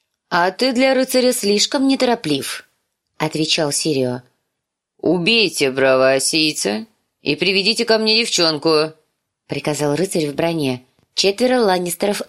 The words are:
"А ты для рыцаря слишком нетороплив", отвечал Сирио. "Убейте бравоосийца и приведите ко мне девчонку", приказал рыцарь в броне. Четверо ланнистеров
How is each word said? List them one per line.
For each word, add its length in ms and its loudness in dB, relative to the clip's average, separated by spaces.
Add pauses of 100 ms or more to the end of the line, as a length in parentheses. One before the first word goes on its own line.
(300)
"А 220 2
ты 220 -2
для 200 2
рыцаря 400 2
слишком 540 0
нетороплив", 800 -2 (520)
отвечал 540 -2
Сирио. 500 -2 (800)
"Убейте 720 0
бравоосийца 1160 0 (360)
и 140 -2
приведите 500 0
ко 120 4
мне 220 2
девчонку", 760 0 (540)
приказал 480 -2
рыцарь 320 -2
в 80 -8
броне. 480 -2 (320)
Четверо 460 0
ланнистеров 680 0